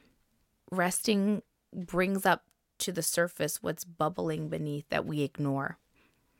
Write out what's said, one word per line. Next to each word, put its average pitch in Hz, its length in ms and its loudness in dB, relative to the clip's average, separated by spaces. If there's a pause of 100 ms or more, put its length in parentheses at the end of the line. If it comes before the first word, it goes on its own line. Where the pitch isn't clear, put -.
(720)
Resting 196 720 2 (320)
brings 185 540 0
up 175 180 4 (340)
to - 140 -4
the 165 100 -2
surface - 600 0
what's 165 220 -4
bubbling 160 640 -2
beneath 151 420 -4
that - 160 0
we 151 160 0
ignore. 139 560 -2 (600)